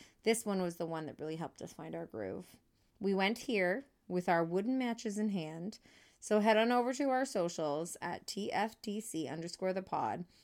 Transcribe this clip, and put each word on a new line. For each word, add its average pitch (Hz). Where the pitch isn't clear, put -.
this 226
one 196
was 170
the 170
one 160
that 139
really 156
helped -
us 175
find 160
our 165
groove. 165
We 196
went 196
here 202
with 180
our 170
wooden 196
matches 233
in 214
hand, 165
so 214
head 214
on 233
over 247
to 269
our 262
socials 170
at -
T 202
F 214
D 214
C 160
underscore 170
the 185
pod 143